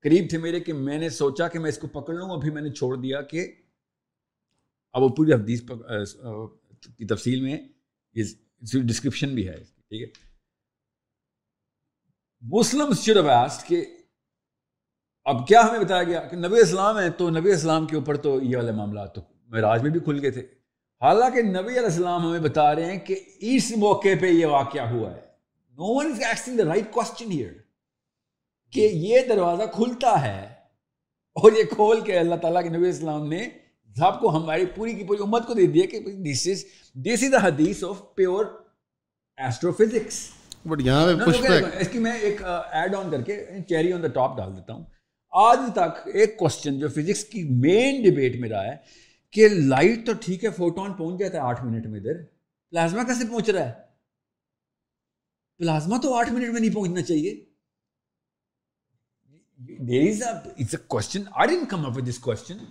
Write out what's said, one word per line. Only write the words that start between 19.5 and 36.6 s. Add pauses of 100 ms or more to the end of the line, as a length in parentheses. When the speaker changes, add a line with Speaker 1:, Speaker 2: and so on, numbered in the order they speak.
Speaker 1:
میں
بھی
کھل
گئے
تھے، (600)
حالانکہ
نبی
علیہ
السلام
ہمیں
بتا
رہے
ہیں
کہ (200)
اس
موقع (120)
پہ
یہ
واقعہ
ہوا
ہے۔ (600)
No
one
is
asking
the
right
question
here (1120)
کہ
یہ (100)
دروازہ (100)
کھلتا
ہے (920)
اور
یہ
کھول
کے
اللہ
تعالیٰ
کے
نبی
اسلام
نے (480)
سب
کو،
ہماری
پوری
کی
پوری
امت
کو
دے
دیا
کہ
this
is, (500)